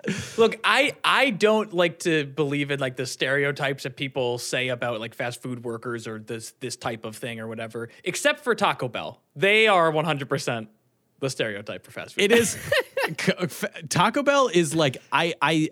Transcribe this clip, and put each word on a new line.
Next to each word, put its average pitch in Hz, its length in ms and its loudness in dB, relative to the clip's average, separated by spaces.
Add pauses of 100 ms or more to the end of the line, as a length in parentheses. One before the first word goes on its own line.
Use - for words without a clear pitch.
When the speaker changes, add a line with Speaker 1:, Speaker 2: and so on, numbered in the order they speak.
(380)
Speaker 1:
Look, 220 260 4
I, 240 280 4 (120)
I 214 240 4
don't 208 460 2
like 175 260 2
to 160 240 2
believe 143 460 -2
in, 139 100 -2
like, 131 160 -4
the 127 100 -4
stereotypes 139 760 0
that 127 140 -8
people 127 420 -2
say 127 300 -4
about, 123 300 -4
like, 113 160 -10
fast 123 280 -6
food 123 200 -8
workers 117 440 -8
or 110 140 -10
this, 113 400 -12
this 123 160 -8
type 117 280 -6
of 110 120 -10
thing 117 220 -10
or 113 100 -10
whatever, 113 420 -10 (120)
except 294 380 -2
for 233 140 0
Taco 160 340 0
Bell. 104 320 -10 (160)
They 202 300 4
are 175 240 6
one 156 160 2
hundred 139 240 -2
percent 123 380 -2 (520)
the 135 100 -2
stereotype 107 540 -6
for - 60 -20
fast - 260 -14
food. 175 80 2
Speaker 2:
It 202 80 4
is. 233 180 6
<laughs> - 80 -6 (480)
C-, - 320 -2
f-, - 260 -6 (240)
Taco 220 340 2
Bell 277 300 4
is, 165 220 2
like, 151 240 2 (120)
I, 160 300 2
I, 156 320 2